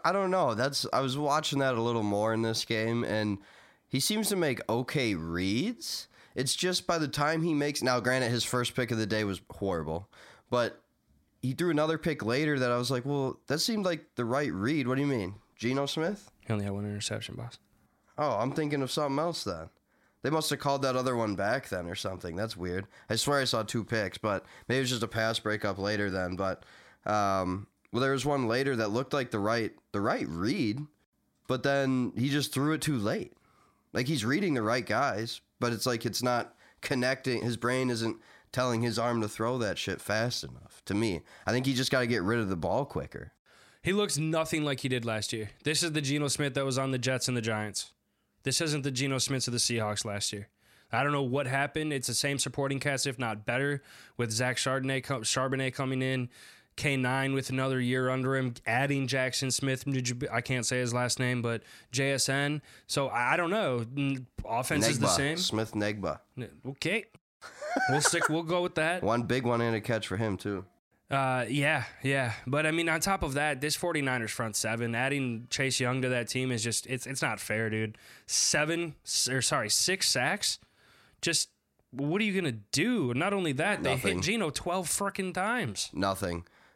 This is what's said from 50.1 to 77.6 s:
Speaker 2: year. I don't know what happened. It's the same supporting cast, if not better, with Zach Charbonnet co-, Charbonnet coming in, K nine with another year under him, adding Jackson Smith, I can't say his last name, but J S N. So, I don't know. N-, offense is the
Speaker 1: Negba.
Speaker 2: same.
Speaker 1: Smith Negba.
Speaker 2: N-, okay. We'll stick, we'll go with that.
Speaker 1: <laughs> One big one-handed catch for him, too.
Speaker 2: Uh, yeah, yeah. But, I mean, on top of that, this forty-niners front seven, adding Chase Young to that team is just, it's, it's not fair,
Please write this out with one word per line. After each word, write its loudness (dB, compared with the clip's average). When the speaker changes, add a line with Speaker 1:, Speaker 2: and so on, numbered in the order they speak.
Speaker 2:
year. -10
I 2
don't 2
know 0
what 0
happened. 0
It's -2
the -2
same 0
supporting -2
cast, -2
if -4
not -4
better, 0
with -2
Zach 0
Charbonnet 0
co-, -2
Charbonnet 0
coming -2
in, 0
K 2
nine 2
with -2
another 0
year 2
under 0
him, 0
adding 2
Jackson 0
Smith, -2
I 0
can't -2
say 0
his 0
last 0
name, 0
but -2
J 0
S 0
N. 0
So, 0
I 4
don't 2
know. 2
N-, 0
offense 2
is 2
the 4
Speaker 1:
Negba. 6
Speaker 2:
same. 0
Speaker 1:
Smith 0
Negba. -2
Speaker 2:
N-, -8
okay. -4
We'll 4
stick, 2
we'll 0
go 0
with -4
that. 0
Speaker 1:
<laughs> -2
One 2
big 0
one-handed 2
catch 0
for -4
him, 0
too. -6
Speaker 2:
Uh, 0
yeah, 0
yeah. 0
But, 0
I 2
mean, 0
on 0
top 0
of -2
that, 0
this 0
forty-niners 0
front -4
seven, -2
adding -2
Chase 0
Young 0
to 0
that 0
team -2
is -2
just, -2
it's, -4
it's -4
not -2
fair, -2